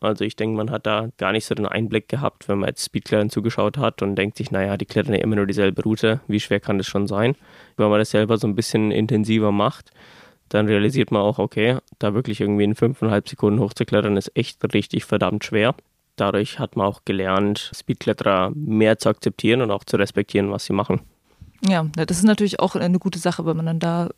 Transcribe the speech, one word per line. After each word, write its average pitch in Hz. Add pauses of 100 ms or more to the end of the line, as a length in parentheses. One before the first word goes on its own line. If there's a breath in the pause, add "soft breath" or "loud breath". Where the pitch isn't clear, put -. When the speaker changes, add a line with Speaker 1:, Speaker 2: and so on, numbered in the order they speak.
Speaker 1:
Also 107
ich 110
denke, 110
man 107
hat -
da 110
gar 95
nicht 110
so -
den 104
Einblick 107
gehabt, -
wenn 101
man 98
jetzt -
Speedklettern 107
zugeschaut 107
hat 117
und 101
denkt 101
sich, -
„Na 98
ja, 98
die 98
klettern 107
ja 95
immer 110
nur 101
dieselbe 98
Route, 110
wie 104
schwer 101
kann 101
das 95
schon 101
sein?“ 113 (400 soft breath)
Wenn 107
man 104
das 107
selber 107
so 117
ein 104
bisschen 107
intensiver 107
macht, 104 (560 soft breath)
dann 107
realisiert 107
man 107
auch, 104
okay, 110 (200)
da 104
wirklich 113
irgendwie 104
in 104
fünfeinhalb 110
Sekunden 104
hochzuklettern, 104
ist -
echt - (120)
richtig -
verdammt 101
schwer. 110 (420)
Dadurch 101
hat 120
man 98
auch 101
gelernt, 98
Speedkletterer 101
mehr 110
zu -
akzeptieren 110
und 117
auch 101
zu -
respektieren, 101
was 101
sie -
machen. 98 (640)
Speaker 2:
Ja, 175
das 165
ist 180
natürlich 208
auch 185
eine 180
gute 170
Sache, 170
wenn 160
man 165
dann 165
da 170